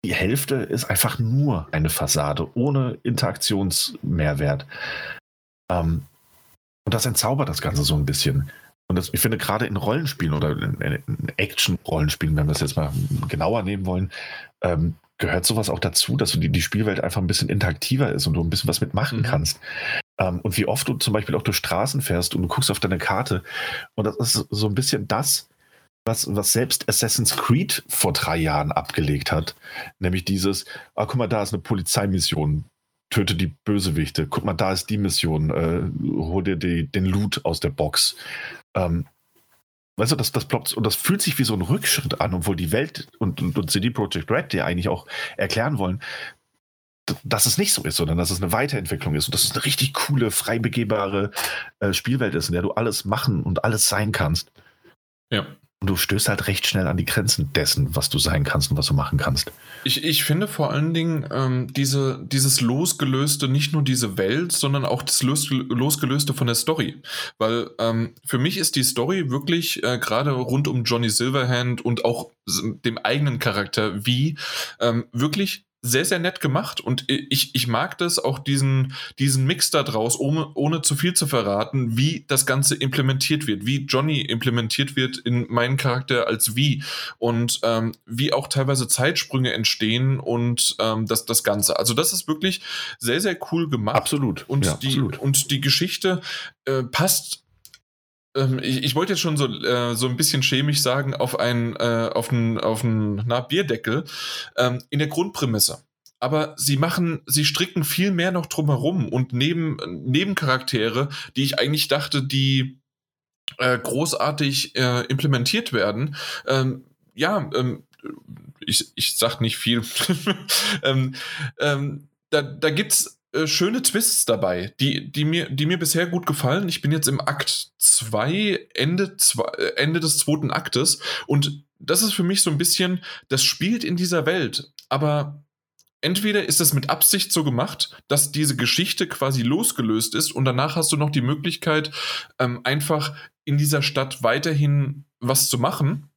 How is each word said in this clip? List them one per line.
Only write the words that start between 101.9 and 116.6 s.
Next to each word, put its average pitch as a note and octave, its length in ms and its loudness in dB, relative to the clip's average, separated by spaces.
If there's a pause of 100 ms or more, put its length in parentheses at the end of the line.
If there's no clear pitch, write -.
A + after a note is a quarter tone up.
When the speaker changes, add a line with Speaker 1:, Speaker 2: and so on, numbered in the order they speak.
Speaker 2:
auf - 180 -2
ein, A#2 280 2
auf A2 240 0
ein, A2 420 0
na, A#2+ 140 0
Bierdeckel, C#3 640 -2 (540)
ähm, B2 320 2
in D3 100 -2
der D3+ 80 0
Grundprämisse. D3 760 0 (360)
Aber D3 380 0
sie C#3 180 0
machen, E3 500 0
sie D3 200 2
stricken D#3+ 400 0
viel F#3+ 260 0
mehr F3+ 200 0
noch F3 160 -2
drumherum D3 600 2
und B2+ 240 0
neben, D#3 460 0 (280)
Nebencharaktere, C3 1000 0 (300)
die C3+ 60 2
ich C3+ 160 0
eigentlich C#3+ 280 0
dachte, C#3 360 0
die, C3+ 540 2 (800)
äh, B2+ 200 2
großartig, C#3 1000 0
äh, B2 300 2
implementiert C#3 640 0
werden, A#2 460 0 (280)
ähm, C3 380 0 (300)